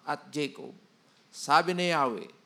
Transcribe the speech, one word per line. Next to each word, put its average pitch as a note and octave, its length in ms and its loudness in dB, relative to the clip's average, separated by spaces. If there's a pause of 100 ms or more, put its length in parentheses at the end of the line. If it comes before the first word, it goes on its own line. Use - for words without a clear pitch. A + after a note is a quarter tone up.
at D3 320 -8
Jacob." C#3 400 -6 (560)
Sabi E3+ 480 2
ni F3 160 2
Yahweh, B2+ 360 0 (160)